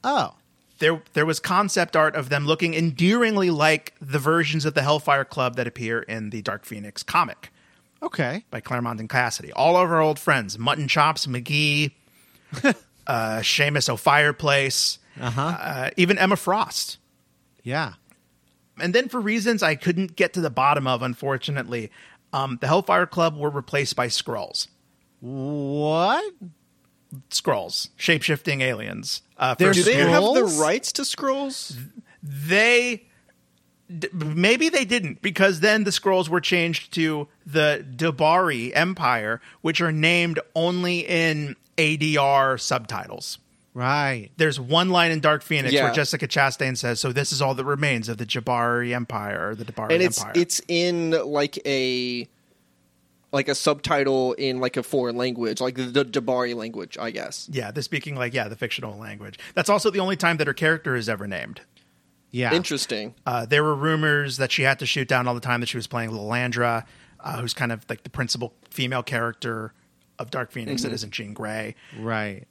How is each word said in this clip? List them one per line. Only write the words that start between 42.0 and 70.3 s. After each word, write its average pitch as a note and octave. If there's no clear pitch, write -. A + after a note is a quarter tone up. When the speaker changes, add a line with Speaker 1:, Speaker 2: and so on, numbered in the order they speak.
Speaker 2:
R C#3
subtitles. -
Speaker 1:
Right. C3
Speaker 2:
There's D3+
one D#3+
line E3+
in D#3
Dark D3+
Phoenix C#3
Speaker 3:
Yeah. C#3
Speaker 2:
where A#2
Jessica C#3+
Chastain C3+
says, A#2+
"So C3+
this C3+
is C3+
all C3+
that C3
remains C#3
of A2+
the A#2
Jabari A#2+
Empire," G#2
or A2+
the A2
Dabari A2
Speaker 3:
And E3+
it's, F3
Speaker 2:
Empire. G#2
Speaker 3:
it's E3+
in, E3+
like, C#3+
a, B2+
like, C#3
a C#3
subtitle C#3
in, C3
like, B2+
a B2+
foreign B2
language, A#2+
like B2+
the, C3
the B2+
Dabari B2
language, A2
I A2+
guess. -
Speaker 2:
Yeah, A#2+
they're C3+
speaking, D#3
like, B2
yeah, A#2+
the A2
fictional G#2+
language. G#2
That's F3
also G#3
the G3
only F#3+
time E3+
that D3
her C#3
character D#3
is A2+
ever G#2
named. D#2
Speaker 1:
Yeah. A#2+
Speaker 3:
Interesting. B2+
Speaker 2:
Uh, A#2+
there D3
were D3+
rumors D3
that C3
she C#3+
had C3+
to C#3+
shoot C3
down B2
all A#2+
the A#2+
time B2
that A#2+
she -
was A2+
playing A#2
Lilandra, A#2+
uh, -
who's A#2+
kind A#2+
of, A2+
like, -
the -
principal B2
female B2+
character A2+
of -